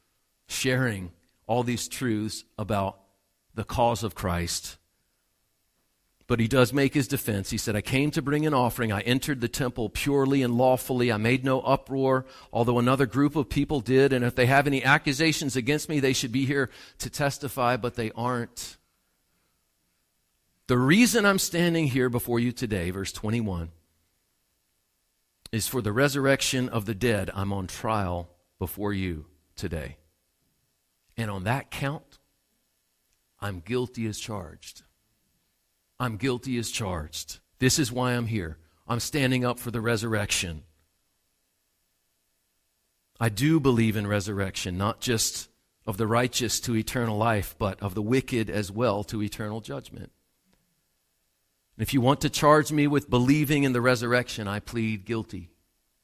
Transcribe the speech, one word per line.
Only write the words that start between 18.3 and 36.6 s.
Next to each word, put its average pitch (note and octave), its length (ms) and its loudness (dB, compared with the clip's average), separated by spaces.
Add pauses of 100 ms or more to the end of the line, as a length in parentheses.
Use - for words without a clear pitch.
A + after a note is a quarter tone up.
The B2+ 100 4
reason G3+ 480 4
I'm F#3+ 140 4
standing E3 480 2
here B2+ 200 2
before A#2+ 300 0
you A#2+ 140 0
today, G2+ 380 -2
verse F#2+ 200 -6
twenty-one, G2+ 600 -4 (1800)
is A2 160 -2
for B2 160 -2
the G#2 100 -2
resurrection C3+ 760 2
of A2+ 160 -4
the G#2+ 100 -4
dead. G2 400 0
I'm G2 180 -2
on G2 140 -4
trial F2+ 640 -4 (300)
before G2+ 320 -4
you F2+ 340 -4 (300)
today. D#2 400 -8 (1200)
And A2+ 120 -4
on G2 140 -8
that A#2+ 300 -4
count, - 480 -8 (1200)
I'm G2+ 180 -8
guilty A#2 480 -4
as G#2+ 140 -6
charged. F2 640 -12 (1160)
I'm A#2 140 -4
guilty B2 400 -2
as A2+ 140 -4